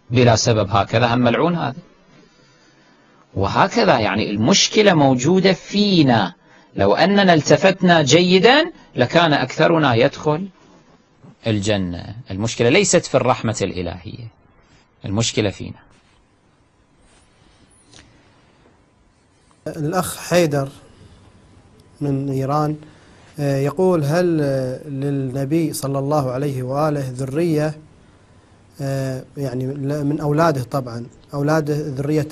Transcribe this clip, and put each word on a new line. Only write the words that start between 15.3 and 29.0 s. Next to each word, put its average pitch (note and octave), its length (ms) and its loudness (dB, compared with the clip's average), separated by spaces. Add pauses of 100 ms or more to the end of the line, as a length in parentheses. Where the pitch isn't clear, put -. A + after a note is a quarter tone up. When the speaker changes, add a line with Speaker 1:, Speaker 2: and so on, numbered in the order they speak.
Speaker 1:
فينا. F#2+ 300 -12 (4000)
Speaker 2:
الأخ D#3+ 640 -6
حيدر D3 400 0 (1300)
من C#3 280 -2
إيران، D3 460 -2 (640)
آه، C#3 180 -2
يقول: D#3+ 460 0
"هل، E3 380 0
آه، C3+ 460 -4
للنبي C#3 880 -4
صلى C#3 260 -4
الله C#3 320 -2
عليه C3 320 -6
وآله C#3 520 -2
ذرية، D3+ 640 -2 (1040)
آه، C3+ 420 -6 (140)